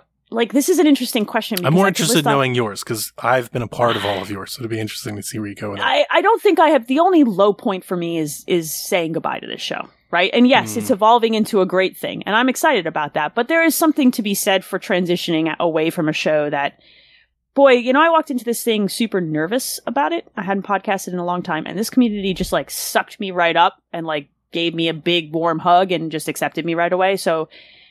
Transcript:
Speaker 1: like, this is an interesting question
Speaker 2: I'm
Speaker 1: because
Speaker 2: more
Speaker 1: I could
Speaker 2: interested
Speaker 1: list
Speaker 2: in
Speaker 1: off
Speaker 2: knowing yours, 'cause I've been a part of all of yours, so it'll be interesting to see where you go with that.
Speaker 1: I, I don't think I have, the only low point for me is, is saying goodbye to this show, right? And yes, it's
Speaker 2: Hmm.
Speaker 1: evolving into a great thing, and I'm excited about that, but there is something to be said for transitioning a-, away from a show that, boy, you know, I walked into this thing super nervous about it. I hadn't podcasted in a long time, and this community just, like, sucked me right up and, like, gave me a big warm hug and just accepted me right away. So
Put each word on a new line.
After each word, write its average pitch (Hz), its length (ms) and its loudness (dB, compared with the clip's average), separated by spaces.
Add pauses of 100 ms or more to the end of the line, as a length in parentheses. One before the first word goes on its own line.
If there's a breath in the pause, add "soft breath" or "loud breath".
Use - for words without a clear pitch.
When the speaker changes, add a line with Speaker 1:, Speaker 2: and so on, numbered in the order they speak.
(300)
Speaker 1:
like, 226 220 -2
this 277 160 2
is 330 100 4
an 302 80 6
interesting 254 380 2
question 214 340 -4
Speaker 2:
I'm 180 40 -4
Speaker 1:
because 160 120 2
Speaker 2:
more 190 120 6
Speaker 1:
I - 40 4
could 180 40 -2
Speaker 2:
interested 220 220 0
Speaker 1:
list 151 100 2
Speaker 2:
in - 20 4
Speaker 1:
off 127 60 4
Speaker 2:
knowing 131 200 2
yours, 110 300 -2
'cause 110 340 -6
I've 123 340 0
been 120 100 -4
a 107 60 -6
part 117 280 0
of 101 80 -4
all 98 160 -2
of 95 100 -10
yours, 95 220 -10
so - 100 -14
it'll 110 80 -8
be 113 100 -4
interesting 104 360 -8
to 101 60 -10
see - 160 -10
where 104 100 -6
you 98 60 -12
go 104 160 -8
with 101 80 -10
that. - 80 -4
Speaker 1:
I, 277 240 0
I 285 100 2
don't 415 220 2
think 370 160 4
I 311 120 6
have, 262 160 2
the 269 140 2
only 349 240 6
low 202 280 4
point 190 320 -4
for 185 120 -6
me 170 220 -4
is, 151 280 -6
is 165 280 -2
saying 165 380 -2
goodbye - 280 -4
to - 60 -14
this - 160 -12
show, - 260 -8 (220)
right? 175 220 2
And 240 140 6
yes, 240 300 2
it's 208 120 -2
Speaker 2:
Hmm. 262 60 2
Speaker 1:
evolving 220 400 4
into 214 280 2
a 185 40 4
great 185 300 0
thing, - 280 -8
and 208 120 0
I'm 254 120 2
excited 247 380 0
about 151 280 -4
that, 151 200 -2
but 233 140 -2
there 330 160 2
is 320 100 2
something 294 380 2
to 226 100 -4
be 196 120 -2
said 190 300 0
for 190 140 -6
transitioning 175 760 -2
a-, - 100 -6
away 165 280 0
from 160 180 -2
a 156 40 0
show 151 380 0
that, 143 300 -4 (760 soft breath)
boy, 277 180 8
you 247 200 2
know, 294 100 4
I 330 80 4
walked 320 200 2
into 247 140 -6
this 233 180 -4
thing 214 260 0
super 208 320 -2
nervous 160 680 -4
about 285 260 -2
it. 339 240 -6
I 208 60 -6
hadn't 196 240 -4
podcasted 196 460 -2
in 180 60 -4
a 175 60 -6
long 175 180 -2
time, 156 240 -4
and - 100 -10
this 220 140 -4
community 208 440 0
just, - 180 -4
like, 156 180 -2
sucked - 480 -4
me 196 140 -6
right 170 240 0
up 175 220 4 (140)
and, 165 140 -8
like, 151 220 -6 (240)
gave 170 220 -2
me 165 140 -2
a 160 60 -2
big 160 380 -2
warm 165 280 0
hug 180 300 4
and 160 220 -4
just 160 160 -6
accepted 151 360 -4
me 170 100 -2
right 170 180 0
away. 185 240 2
So 160 320 -2 (420 soft breath)